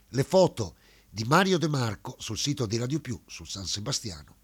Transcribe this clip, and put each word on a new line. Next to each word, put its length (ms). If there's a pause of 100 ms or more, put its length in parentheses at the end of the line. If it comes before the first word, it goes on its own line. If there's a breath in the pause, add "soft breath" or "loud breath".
Le 160
foto 520 (340 soft breath)
di 140
Mario 340
De 100
Marco 500
sul 200
sito 280
di 120
Radio 200
Più, 280
sul 200
San 200
Sebastiano. 760